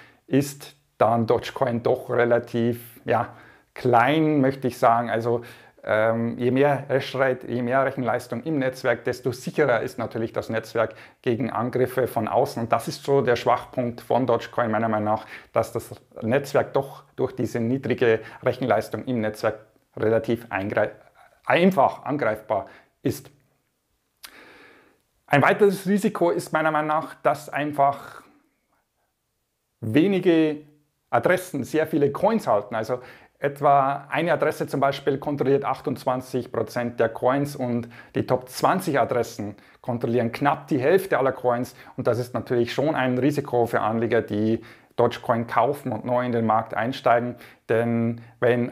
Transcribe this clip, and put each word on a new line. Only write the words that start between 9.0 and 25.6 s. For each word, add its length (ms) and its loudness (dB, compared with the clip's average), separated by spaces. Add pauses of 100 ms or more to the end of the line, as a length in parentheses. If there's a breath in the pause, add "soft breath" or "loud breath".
desto 300 -2
sicherer 480 0
ist 160 -8
natürlich 340 -4
das 180 -6
Netzwerk 440 -2 (280 loud breath)
gegen 280 -2
Angriffe 580 -2
von 220 -4
außen. 340 0
Und 80 -6
das 160 0
ist 160 -10
so 180 2
der 140 2
Schwachpunkt 640 -2
von 260 0
Dogecoin 460 0
meiner 160 0
Meinung 180 0
nach, 200 0 (260 loud breath)
dass 220 -2
das 160 -8 (320)
Netzwerk 520 0
doch 300 -4 (140)
durch 160 -2
diese 260 -4
niedrige 600 2 (220 loud breath)
Rechenleistung 600 0
im 140 -2
Netzwerk 400 -2 (380)
relativ 520 0
eingreif-, 460 -4 (500 soft breath)
einfach 600 4
angreifbar 640 -2 (340 loud breath)
ist. 280 -6 (2000 loud breath)
Ein 140 6
weiteres 440 4